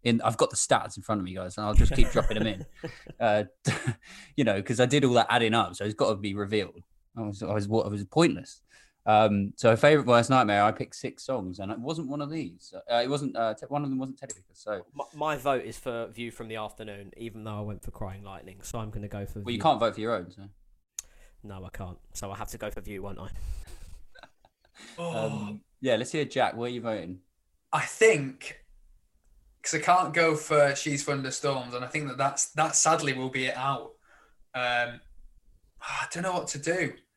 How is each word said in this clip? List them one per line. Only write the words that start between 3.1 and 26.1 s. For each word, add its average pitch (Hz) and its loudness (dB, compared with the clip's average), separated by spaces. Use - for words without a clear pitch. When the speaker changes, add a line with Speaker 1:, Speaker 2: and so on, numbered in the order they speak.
Speaker 1:
Uh, 107 4
<laughs> - -6
you 143 2
know, 104 4
'cause 110 -2
I 123 8
did 143 4
all 123 6
that 117 6
adding 113 6
up, 92 2
so 98 -6
it's 107 -2
gotta 110 2
be 98 -4
revealed. 101 -2
I 113 -8
was, 101 -8
I 98 -4
was, 104 0
I 110 2
was 101 -4
pointless. - 0
Um, 104 4
so 113 6
favorite 147 6
worst 117 6
nightmare, 104 6
I 110 6
picked - -8
six - -10
songs, 92 -6
and 98 -10
it - -8
wasn't 151 -8
one 147 -6
of 143 -8
these. 123 -12
Uh, 117 2
it 120 2
wasn't. 143 -2
Uh, 113 0
te-, - -14
one 147 -4
of 139 -4
them 131 -2
wasn't 135 -8
Teddy 131 -14
Picker. 98 -20
So 101 -8
Speaker 2:
My, 143 -10
my 151 -2
vote 131 0
is 147 -10
for 117 -6
View 117 -10
from 113 -12
the 110 -8
Afternoon, 104 -12
even 110 -12
though 107 -8
I 104 -6
went 104 -8
for - -8
Crying 98 -10
Lightning. 95 -16
So - -10
I'm 107 -8
gonna 104 -8
go 101 -8
for - -10
Speaker 1:
Well, 110 -6
you 117 -2
Speaker 2:
View. 101 -4
Speaker 1:
can't 143 4
vote 110 2
for 110 -8
your 113 0
own. 90 -8
So. 98 -20
Speaker 2:
No, 95 -14
I 90 -14
can't. 92 -12
So 98 -10
I 98 -10
have 107 -8
to 110 -12
go 107 -6
for 104 -8
View, 98 -10
won't 98 -8
I? 95 -10
Speaker 3:
Oh. 165 -4
Speaker 1:
Um, 104 -6
yeah, 127 2
let's 120 -4